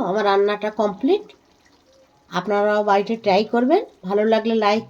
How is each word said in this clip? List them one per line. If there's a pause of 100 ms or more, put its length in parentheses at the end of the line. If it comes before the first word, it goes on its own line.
আমার
রান্নাটা
কমপ্লিট। (1040)
আপনারাও
বাড়িতে
ট্রাই
করবেন, (220)
ভালো
লাগলে
লাইক